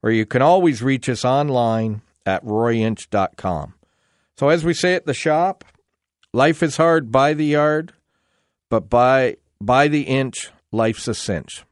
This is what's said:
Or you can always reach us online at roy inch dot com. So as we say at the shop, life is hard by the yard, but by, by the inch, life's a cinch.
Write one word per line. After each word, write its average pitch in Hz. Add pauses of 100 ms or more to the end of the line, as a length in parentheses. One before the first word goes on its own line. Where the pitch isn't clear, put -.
Or 117
you 110
can 123
always 165
reach 131
us 120
online 120 (240)
at 95
roy 117
inch 110
dot 98
com. 85 (640)
So 139
as 160
we 170
say 180
at 175
the 147
shop, 165 (720)
life 147
is 156
hard 160
by 135
the 151
yard, 151 (760)
but 110
by, 127 (240)
by 123
the 147
inch, 131 (220)
life's 113
a 113
cinch. -